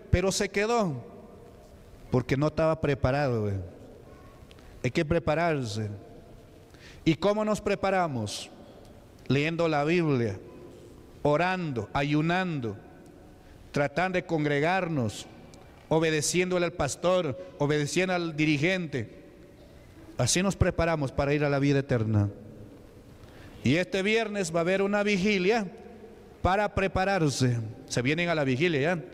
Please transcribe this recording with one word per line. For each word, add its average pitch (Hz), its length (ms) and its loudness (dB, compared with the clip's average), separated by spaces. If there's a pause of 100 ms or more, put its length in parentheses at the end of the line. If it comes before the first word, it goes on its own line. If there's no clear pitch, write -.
(120)
pero 180 200 4
se 202 160 -2
quedó 202 560 0 (1080)
porque 131 260 0
no 151 100 2
estaba 160 320 2
preparado, 131 680 0
¿ve? 101 80 -2 (1300)
Hay 127 80 -2
que 170 120 0
prepararse. 147 840 0 (1160)
¿Y 160 100 4
cómo 208 280 0
nos 214 160 0
preparamos? 185 920 -2 (760)
Leyendo 160 400 2
la 147 160 2
Biblia, 147 540 2 (840)
orando, 151 680 0
ayunando, 147 840 0 (920)
tratando 165 460 0
de 175 100 -2
congregarnos, 151 1000 0 (640)
obedeciéndole 170 800 2
al 170 60 -4
pastor, 165 840 -2
obedeciendo 151 560 0
al 170 220 -2
dirigente. 156 880 0 (960)
Así 147 240 2
nos 196 120 0
preparamos 165 560 0
para 143 220 0
ir 147 100 2
a 147 60 2
la 143 80 2
vida 139 220 2
eterna. 110 500 2 (1300)
Y 127 140 4
este 185 260 0
viernes 208 500 0
va 170 60 2
a - 20 2
haber 190 220 2
una 208 180 2
vigilia 202 640 2 (800)
para 202 320 2
prepararse. 185 840 2 (300)
Se - 160 -2
vienen 160 260 0
a 165 60 2
la 151 80 0
vigilia, 135 380 2
¿ya? 165 220 0 (100)